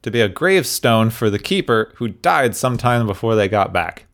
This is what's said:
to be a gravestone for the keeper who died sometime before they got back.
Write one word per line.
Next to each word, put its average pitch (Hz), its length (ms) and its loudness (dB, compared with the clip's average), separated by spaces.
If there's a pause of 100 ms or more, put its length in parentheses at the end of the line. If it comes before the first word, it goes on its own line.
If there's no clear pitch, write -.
to 117 100 -8
be 117 80 -2
a 107 80 4
gravestone 117 800 0
for 113 200 -2
the 101 100 -2
keeper 180 560 -2
who 120 140 -6
died 147 460 0
sometime 120 520 0
before 113 280 -2
they 104 120 2
got 101 240 0
back. 87 420 -4